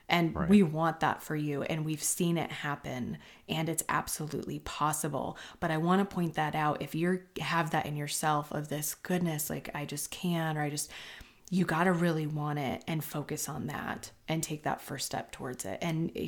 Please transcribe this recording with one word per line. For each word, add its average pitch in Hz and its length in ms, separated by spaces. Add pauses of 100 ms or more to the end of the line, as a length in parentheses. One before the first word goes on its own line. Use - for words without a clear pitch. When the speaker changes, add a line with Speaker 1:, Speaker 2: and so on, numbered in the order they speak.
Speaker 1:
And 170 280
Speaker 2:
Right. 156 120
Speaker 1:
we 202 140
want 160 380
that - 240
for 156 120
you, 147 280
and 156 200
we've 156 200
seen 170 340
it - 140
happen, 143 640 (320)
and 160 200
it's 160 200
absolutely 151 720
possible. - 760 (240)
But 165 120
I 156 60
wanna 180 280
point 175 300
that 151 180
out. 151 280
If 143 120
you 180 300 (160)
have 160 320
that - 160
in 147 80
yourself 147 560
of 151 160
this, 147 260
"Goodness, 175 560
like, 156 240
I 147 120
just - 260
can't," 160 480
or, - 20
"I 147 80
just," 147 220 (580)
you 180 160
gotta 170 260
really 165 360
want 147 320
it 127 280
and 156 160
focus 151 460
on 156 180
that - 440 (160)
and 160 160
take 151 200
that - 180
first - 260
step - 240
towards - 340
it. 95 160
And, 165 300 (160)